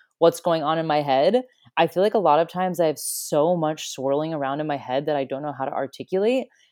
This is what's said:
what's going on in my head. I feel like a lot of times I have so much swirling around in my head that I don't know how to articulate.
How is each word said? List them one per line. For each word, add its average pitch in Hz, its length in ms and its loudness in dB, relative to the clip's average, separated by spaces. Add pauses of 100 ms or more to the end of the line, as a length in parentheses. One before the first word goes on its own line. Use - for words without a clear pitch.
(200)
what's 165 200 4
going 165 240 -2
on 160 140 0
in 160 80 -2
my 151 140 2
head. 147 440 2 (320)
I 165 100 4
feel 175 160 0
like 214 120 2
a 233 40 4
lot 160 220 4
of 165 80 0
times 180 320 -2
I 165 60 4
have 147 120 0
so 160 580 0
much 156 340 -4
swirling 147 440 -2
around 139 260 -4
in 156 60 -4
my 143 100 -4
head 135 300 -4
that 151 80 0
I 139 80 0
don't 135 200 -6
know 147 140 -6
how 135 80 -6
to 143 80 -2
articulate. 196 760 -2 (240)